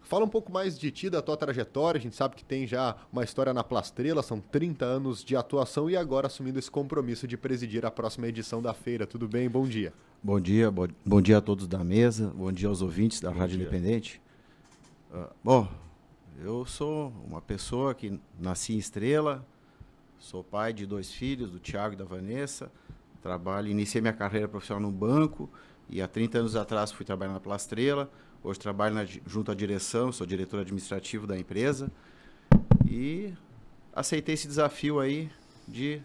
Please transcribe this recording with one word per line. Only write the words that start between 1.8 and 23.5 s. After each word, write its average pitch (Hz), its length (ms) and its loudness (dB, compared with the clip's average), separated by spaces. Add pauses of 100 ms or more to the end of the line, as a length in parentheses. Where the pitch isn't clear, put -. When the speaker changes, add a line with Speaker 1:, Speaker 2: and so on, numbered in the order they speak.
Speaker 1:
A 113 40 -2
gente 117 140 -8
sabe 135 180 0
que - 100 -20
tem 135 220 -4
já 123 300 0 (140)
uma 123 120 -2
história 131 320 0
na 120 80 0
Plastrela, 127 600 0
são 110 180 -4
trinta 147 440 0
anos 131 400 -2
de 131 120 0
atuação 139 520 0
e 185 80 2
agora 135 300 0
assumindo 131 320 -4
esse - 120 -8
compromisso 135 560 -2
de 120 120 -4
presidir 117 480 -2
a 110 40 0
próxima 113 360 -4
edição 113 340 -4
da 117 140 -2
feira. 113 320 -4
Tudo 117 220 -6
bem? 123 200 0
Bom 131 180 2
dia. 107 260 -2 (300)
Speaker 2:
Bom 101 180 4
dia, 104 300 6
bo-, 90 180 0 (160)
bom 101 160 8
dia 104 180 10
a - 20 10
todos 98 260 0
da 90 160 -4
mesa, 110 520 4
bom 95 180 -4
dia 95 160 0
aos 95 140 0
ouvintes 95 380 0
da 90 100 -4
Speaker 3:
Bom 87 80 -4
Speaker 2:
Rádio 90 180 0
Speaker 3:
dia. 92 100 -2
Speaker 2:
Independente. 92 540 -2 (920)
Ah, 87 180 -10 (120)
bom, 117 260 6 (720)
eu 113 240 -6
sou 147 480 -6 (140)
uma 80 140 -10
pessoa 123 540 -4
que 101 260 -8 (180)
nasci 92 360 -4
em 107 40 0
Estrela, 131 680 -2 (720)
sou - 260 -12
pai 110 280 -2
de 104 120 -8
dois 98 280 -6
filhos, 127 380 -6
do 90 80 -12
Thiago 101 360 -6
e - 20 -12
da 98 80 -10
Vanessa. 104 680 -8 (500)
Trabalho, 95 480 -4